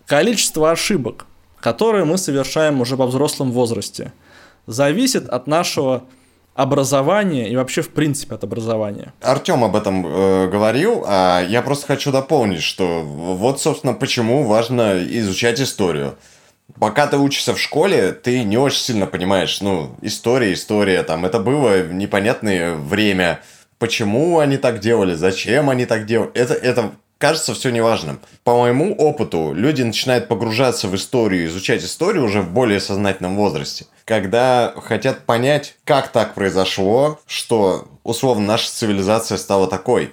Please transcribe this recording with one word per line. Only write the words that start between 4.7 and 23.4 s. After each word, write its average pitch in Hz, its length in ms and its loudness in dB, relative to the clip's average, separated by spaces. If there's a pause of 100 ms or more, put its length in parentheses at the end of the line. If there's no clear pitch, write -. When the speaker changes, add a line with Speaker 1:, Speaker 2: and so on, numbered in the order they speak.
Speaker 1:
от 123 160 -4
нашего 147 580 0 (520)
образования 139 960 0
и 120 40 -2
вообще, 131 260 -2
в 151 80 -8
принципе, 147 460 -2
от - 80 -10
образования. 110 800 -4
Speaker 2:
Артем 131 420 0
об 98 120 2
этом, 95 320 0
э, 95 420 2
говорил, 110 560 2
а 92 420 4
я 113 140 2
просто 139 240 -4
хочу 143 260 -2
дополнить, 127 520 0
что 85 380 -2
в-, 80 360 -6
вот, 127 240 0
собственно, 135 320 0
почему 123 500 0
важно 110 600 2 (160)
изучать 113 420 0
историю. 76 540 -2 (640)
Пока 110 280 2
ты 147 100 0
учишься 139 360 0
в 98 60 -4
школе, 143 520 0
ты 123 320 -2
не 104 140 0
очень 135 220 2
сильно 104 260 -2
понимаешь, 90 560 0
ну, 87 300 -2 (100)
история, 113 520 0
история, 95 500 2
там, 82 220 -2
это 101 140 0
было 120 420 2
в 85 120 -6
непонятное 98 800 0
время. 87 680 0 (360)